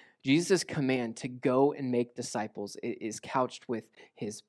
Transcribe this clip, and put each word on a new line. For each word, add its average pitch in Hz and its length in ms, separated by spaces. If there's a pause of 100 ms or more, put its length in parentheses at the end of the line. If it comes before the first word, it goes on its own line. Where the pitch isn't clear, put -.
(240)
Jesus' 170 400
command 131 540
to 143 100
go 131 460
and 131 180
make 120 240
disciples 107 680
i-, 117 180
is 104 180
couched - 480
with 113 180 (300)
his 107 340